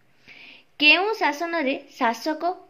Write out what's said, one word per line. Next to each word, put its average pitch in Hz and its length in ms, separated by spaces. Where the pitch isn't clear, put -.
କେଉଁ 320 360
ଶାସନରେ 311 600
ଶାସକ 277 440